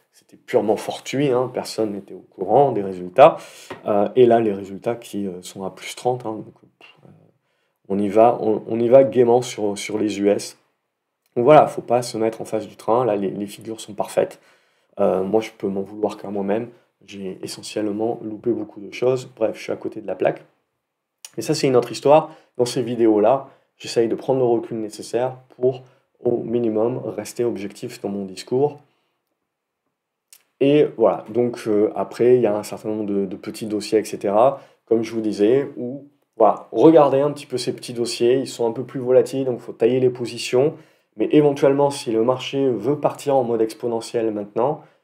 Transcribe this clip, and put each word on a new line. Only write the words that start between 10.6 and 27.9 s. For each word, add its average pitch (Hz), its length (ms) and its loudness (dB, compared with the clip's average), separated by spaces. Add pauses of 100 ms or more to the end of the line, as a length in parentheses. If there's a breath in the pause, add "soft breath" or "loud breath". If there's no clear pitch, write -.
Donc 120 80 2
voilà, 139 220 8
faut - 160 -10
pas 123 180 0
se 113 160 -8
mettre 110 240 -2
en - 40 -12
face 110 220 -6
du - 80 -20
train. 120 300 0
Là, 104 100 0
les, 98 140 -2
les 101 160 -6
figures 110 340 -14
sont - 140 -16
parfaites. - 480 -2 (580 soft breath)
Euh, 95 220 2
moi, 95 180 0
je 110 160 -8
peux 107 120 -6
m'en 98 140 -4
vouloir 101 360 -6
qu'à 98 120 -14
moi-même. 104 400 -4 (360 soft breath)
J'ai 98 380 -12
essentiellement 104 800 -6
loupé 110 280 -6
beaucoup 107 300 -6
de 95 100 -16
choses. 127 440 -2
Bref, 104 200 -2
je - 60 -18
suis - 100 -8
à 104 40 -4
côté - 260 -10
de 98 60 -14
la 95 80 -6
plaque. - 280 -2 (920)
Mais 117 60 -8
ça, 156 100 -2
c'est 147 140 -2
une 127 80 4
autre 120 160 2
histoire. 151 400 4 (260 loud breath)
Dans 123 80 2
ces 131 160 -6
vidéos-là, 113 680 2 (280 loud breath)
j'essaye 117 300 -2
de 110 80 -2
prendre 135 240 -2
le 127 60 2
recul 117 340 -2
nécessaire 117 580 -6 (180)
pour, 127 280 -2 (400 soft breath)
au 117 140 0
minimum, 113 680 -2
rester 104 380 -8
objectif 104 580 -8